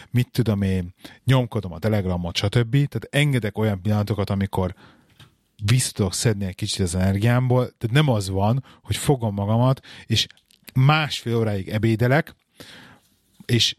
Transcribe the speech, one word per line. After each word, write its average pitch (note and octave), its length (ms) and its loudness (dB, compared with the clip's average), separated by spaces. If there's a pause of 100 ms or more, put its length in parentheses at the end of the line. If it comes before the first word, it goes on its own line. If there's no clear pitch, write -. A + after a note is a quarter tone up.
(100)
mit A#2+ 200 0
tudom G#2+ 320 0
én, F#2+ 320 -2 (300)
nyomkodom A#2 480 0
a E2 60 -12
Telegramot, F2+ 580 -2
stb. A#2 340 0
Tehát C#3 400 -2
engedek C3 480 -2
olyan G#2 240 -2
pillanatokat, G#2 480 -2
amikor F#2+ 440 -2 (880)
vissza B2 280 2
tudok G2 220 -2
szedni G2+ 300 0
egy F2+ 100 -6
kicsit - 260 -6
az F2 140 -2
energiámból, A#2 840 2
tehát A#2 180 -2
nem D3+ 120 4
az G#2 200 0
van, G2+ 360 0 (180)
hogy - 140 -4
fogom A#2+ 380 0
magamat, A2+ 460 2 (260)
és - 200 0 (480)
másfél C3+ 640 2
óráig G#2 320 -2
ebédelek, A2+ 640 0 (1120)
és, A#2 320 0